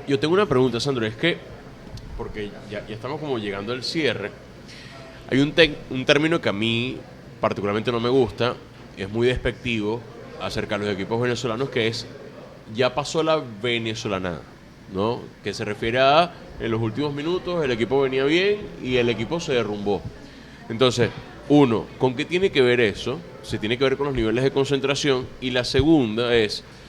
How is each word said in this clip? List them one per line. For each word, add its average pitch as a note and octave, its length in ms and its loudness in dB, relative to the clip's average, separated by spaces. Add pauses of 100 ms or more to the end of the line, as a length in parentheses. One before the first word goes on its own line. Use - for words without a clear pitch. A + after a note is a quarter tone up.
yo C3+ 100 2
tengo E3 160 0
una G3+ 120 4
pregunta, B2+ 340 2
Sandro, B2 260 0
es A2 120 -4
que, E3+ 200 0 (800)
porque G#2 320 -8 (220)
ya, G2+ 160 -6
ya G#2+ 80 -8
estamos B2+ 240 -6
como C#3+ 180 -2
llegando G#2 360 -4
al B2+ 100 -6
cierre, G#2+ 480 -2 (1000)
hay C3 120 4
un D3 120 2
tec-, D#3+ 220 4 (140)
un C3 160 -4
término E3 340 4
que - 80 -4
a G#2 60 2
mí A2+ 440 -2 (440)
particularmente A2+ 500 0
no A#2 80 0
me A#2 100 0
gusta, B2 460 2 (400)
es F#2+ 140 -6
muy A#2 180 2
despectivo A#2 720 0 (420)
acerca G#2 380 -4
de G2+ 60 -2
los G#2 100 0
equipos F#2+ 260 -2
venezolanos, B2 480 -2
que A2+ 180 0
es, A2+ 200 -4 (680)
"Ya B2+ 220 0
pasó D#3 260 -2
la D#3+ 220 2 (180)
venezolanada", A2 800 -2 (500)
¿no? G#2+ 280 0 (240)
Que G2+ 100 -4
se A2+ 120 -6
refiere A2+ 340 0
a, D3+ 340 6 (260)
en A#2 120 -2
los A2 100 2
últimos C#3 320 -2
minutos, E3+ 500 -2
el C3+ 60 2
equipo A#2+ 320 2
venía C3+ 220 2
bien F#3 380 2 (200)
y B2+ 140 0
el A#2+ 140 4
equipo A2+ 300 -2
se D#3+ 140 -2
derrumbó. G2+ 480 0 (680)
Entonces, A#2 440 4 (360)
uno, B2+ 380 6 (140)
¿con C3 160 2
qué C#3+ 100 -4
tiene F#3 240 2
que C#3+ 140 4
ver A#2+ 160 6
eso? A#2+ 400 0 (240)
Se - 160 -6
tiene A2 180 0
que C3+ 60 -2
ver C3 140 2
con C#3 100 -2
los C#3 80 -2
niveles A#2 280 2
de C#3 60 4
concentración. C3+ 800 0 (140)
Y B2+ 100 -2
la B2 120 2
segunda A#2+ 720 4
es, A2 280 2 (260)